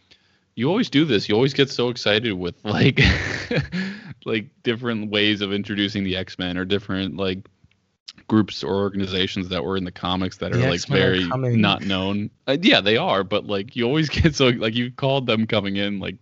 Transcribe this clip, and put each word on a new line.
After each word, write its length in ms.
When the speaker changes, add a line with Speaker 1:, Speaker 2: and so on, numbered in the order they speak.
Speaker 1:
you 120
always 220
do 160
this. 240
You 60
always 180
get 160
so 200
excited 440
with, 300
like, 380
<laughs> 600
like, 220
different 480
ways 300
of 100
introducing 520
the 120
X-Men 420
or 60
different, 540
like, 300
groups 360
or 120
organizations 760
that 140
were 120
in 80
the 80
comics 460
that 160
Speaker 2:
The 60
Speaker 1:
are, 100
like, 60
Speaker 2:
X-Men 220
are 40
Speaker 1:
very 260
Speaker 2:
coming. 320
Speaker 1:
not 220
known. 480
Uh, 140
yeah, 180
they 160
are, 280
but, 220
like, 300
you 100
always 240
<laughs> 80
get 160
so, 140
like, 280
you 160
called 360
them 180
coming 300
in, 240
like, 220